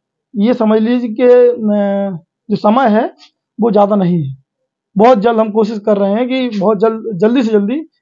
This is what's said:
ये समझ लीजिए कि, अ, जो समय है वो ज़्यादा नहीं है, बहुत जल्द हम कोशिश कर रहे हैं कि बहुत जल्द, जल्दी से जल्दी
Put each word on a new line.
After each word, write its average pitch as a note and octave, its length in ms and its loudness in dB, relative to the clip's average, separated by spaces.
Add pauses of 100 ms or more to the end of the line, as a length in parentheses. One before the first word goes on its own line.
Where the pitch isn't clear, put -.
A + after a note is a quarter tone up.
(360)
ये G#3+ 180 0
समझ A3 280 0
लीजिए A#3+ 320 -2
कि, B3+ 100 -2
अ, G#3 1000 0 (260)
जो G#3 60 0
समय A3+ 320 0
है A3 260 0 (480)
वो A3+ 100 0
ज़्यादा G3+ 240 2
नहीं F3 280 0
है, C3+ 140 -8 (600)
बहुत B3 200 6
जल्द A3+ 220 0
हम A3 120 -2
कोशिश G#3+ 280 -2
कर G#3 180 0
रहे G3 140 -2
हैं A#3+ 160 -2
कि B3 320 -4
बहुत G3+ 200 0
जल्द, A3+ 340 -2
जल्दी A3+ 300 0
से A3 80 -2
जल्दी G#3+ 380 -2 (120)